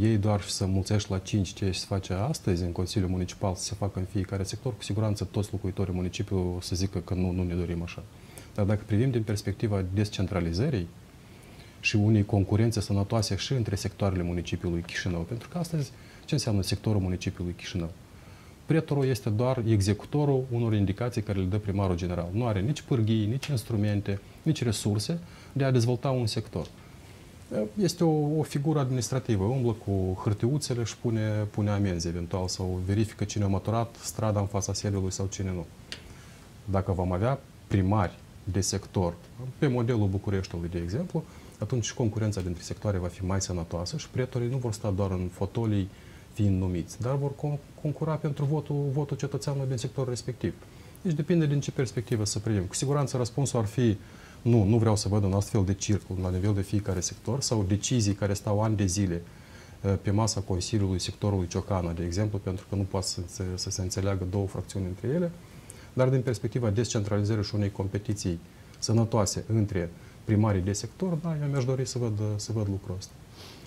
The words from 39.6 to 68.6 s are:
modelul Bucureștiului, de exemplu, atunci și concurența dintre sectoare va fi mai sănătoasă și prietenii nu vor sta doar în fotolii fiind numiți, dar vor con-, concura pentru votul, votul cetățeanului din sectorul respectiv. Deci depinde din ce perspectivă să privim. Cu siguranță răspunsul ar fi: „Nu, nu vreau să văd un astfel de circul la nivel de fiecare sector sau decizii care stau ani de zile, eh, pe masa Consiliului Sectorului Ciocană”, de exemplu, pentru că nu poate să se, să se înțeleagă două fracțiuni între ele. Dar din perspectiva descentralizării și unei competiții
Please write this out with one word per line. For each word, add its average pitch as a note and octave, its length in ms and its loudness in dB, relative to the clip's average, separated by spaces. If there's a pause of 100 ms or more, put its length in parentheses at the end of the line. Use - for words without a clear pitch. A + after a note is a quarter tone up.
modelul A#2+ 420 2
Bucureștiului, F#2+ 600 -2
de F2 100 -4
exemplu, C#3+ 460 -4 (340)
atunci A2 260 -2
și - 100 -6
concurența G#2+ 460 0
dintre F2 220 -4
sectoare - 360 -2
va F2 80 -2
fi F2 180 -6
mai F#2 160 0
sănătoasă F2 560 -4
și - 120 -8
prietenii B2 400 -2
nu C3 80 -2
vor A#2+ 160 -2
sta G#2 180 -2
doar F#2+ 200 2
în F2+ 220 0
fotolii G#2 560 0 (440)
fiind G2 280 4
numiți, F2+ 400 -2
dar B2+ 160 0
vor C#3 140 -2
con-, D3 280 -4 (240)
concura D3+ 320 -2
pentru D3 300 -2
votul, C#3+ 480 0
votul C#3+ 240 0
cetățeanului C#3 520 -2
din C3 80 0
sectorul B2+ 320 -2
respectiv. A#2 460 -2 (480)
Deci F3+ 100 0
depinde D#3 340 4
din C#3+ 140 4
ce - 100 -4
perspectivă A#2+ 540 0
să G#2 140 -2
privim. G#2 240 2
Cu G2 120 -4
siguranță C#3+ 420 0
răspunsul B2 420 0
ar A2+ 60 4
fi: A2 320 4 (460)
„Nu, A#2 220 8
nu G#2+ 120 6
vreau G#2+ 200 6
să G2+ 120 -2
văd G2+ 160 4
un F#2 80 4
astfel G2+ 320 2
de G2 100 2
circul G2 480 0
la F#2 80 0
nivel F#2+ 240 2
de G2 80 2
fiecare G2 380 0
sector A2 400 -4
sau A2 280 2
decizii G#2 460 2
care G2+ 180 0
stau G#2 300 0
ani A2 140 2
de G2+ 100 4
zile, F2 360 2 (600)
eh, G2 200 4
pe - 80 0
masa G#2 300 2
Consiliului F#2+ 580 0
Sectorului G2+ 480 0
Ciocană”, F2+ 460 -2
de E2+ 120 -4
exemplu, G2+ 340 0
pentru F#2+ 300 -4
că - 60 -4
nu G2 80 0
poate F#2+ 240 -2
să - 200 -4
se, - 180 -6 (100)
să F2+ 160 -6
se G2 120 -4
înțeleagă F#2+ 480 -2
două G2 160 0
fracțiuni F#2+ 400 -6
între F#2 220 -6
ele. E3+ 220 0 (640)
Dar B2+ 160 4
din C3+ 120 4
perspectiva A#2 500 0
descentralizării G#2 720 2
și - 100 -4
unei G#2 160 2
competiții G2 720 -2 (380)